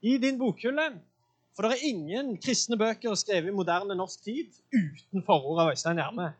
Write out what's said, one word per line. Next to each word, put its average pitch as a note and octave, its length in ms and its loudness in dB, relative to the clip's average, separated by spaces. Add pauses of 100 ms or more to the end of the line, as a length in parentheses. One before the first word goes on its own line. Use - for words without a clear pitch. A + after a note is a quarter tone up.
i A#3+ 160 4
din C4 200 2
bokhylle. C4 520 0 (640)
For G3 80 -6
det A#3 160 2
er D4 140 0
ingen G#3+ 500 -4
kristne A#3 360 0
bøker A3 360 0
skrevet G3+ 380 0
i - 20 -2
moderne F#3+ 400 0
norsk F#3 320 -6
tid C#4 240 -6 (240)
uten F3+ 480 -2
forord D#3+ 400 4
av E3 80 4
Øystein E3+ 320 0
Gjerme. F3 380 -6